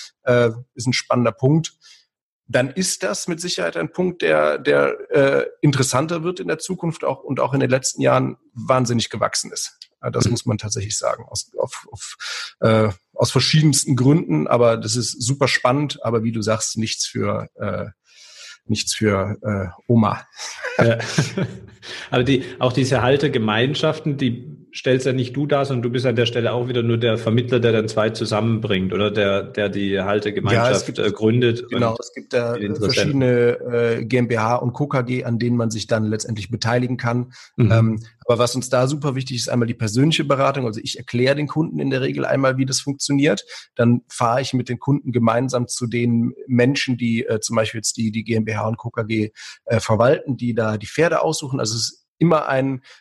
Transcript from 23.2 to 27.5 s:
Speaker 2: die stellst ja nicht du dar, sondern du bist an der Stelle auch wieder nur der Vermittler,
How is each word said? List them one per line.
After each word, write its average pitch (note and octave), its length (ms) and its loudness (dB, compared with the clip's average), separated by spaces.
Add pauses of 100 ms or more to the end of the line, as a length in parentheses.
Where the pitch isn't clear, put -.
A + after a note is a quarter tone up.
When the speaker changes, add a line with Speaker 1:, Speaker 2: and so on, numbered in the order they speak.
Speaker 2:
die B2 420 -4 (160)
stellst C3 320 0
ja C3+ 60 2
nicht B2 240 -4
du C#3+ 100 -2
dar, C#3+ 200 2
sondern B2+ 180 -2
du B2 60 -2
bist A#2+ 160 -2
an A#2+ 100 2
der A#2+ 100 4
Stelle A#2 280 0
auch B2 160 -2
wieder B2 120 0
nur A#2 160 2
der A2+ 200 2
Vermittler, A#2 420 0